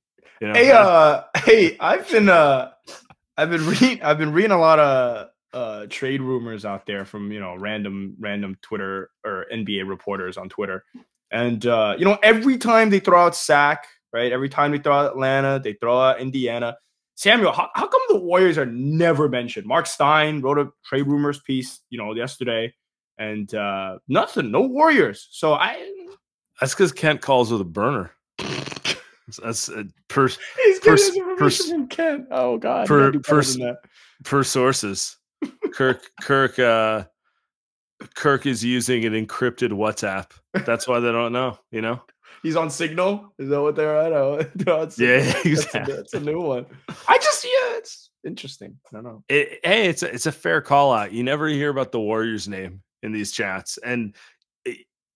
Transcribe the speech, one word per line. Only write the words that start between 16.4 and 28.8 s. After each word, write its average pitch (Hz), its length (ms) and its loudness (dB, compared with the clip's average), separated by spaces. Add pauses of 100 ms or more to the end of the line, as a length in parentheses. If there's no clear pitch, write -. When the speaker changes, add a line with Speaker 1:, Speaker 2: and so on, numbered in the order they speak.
Speaker 2:
Samuel, 208 340 4
how, - 220 -2
how - 120 -2
come 508 220 2
the 214 120 4
Warriors 175 380 2
are 135 80 0
never 147 600 0
mentioned? 120 400 -6
Mark 156 200 0
Stein 151 560 2
wrote 143 160 0
a 143 100 -2 (160)
trade 139 220 -2
rumors 143 340 -2
piece, 131 480 -6
you 123 80 -14
know, 107 180 -10
yesterday, 117 600 -6 (420)
and, 107 380 -8
uh, 95 520 -6
nothing, 131 440 -2
no 139 100 0
Warriors. 262 680 2
So 151 240 0
I 349 380 -4 (680)
Speaker 1:
That's 135 140 -2
'cause 175 180 2
Kent 151 300 -2
calls 123 280 0
with 107 120 -2
a - 20 -4
burner. 101 480 -4 (260)
That's, - 1040 -12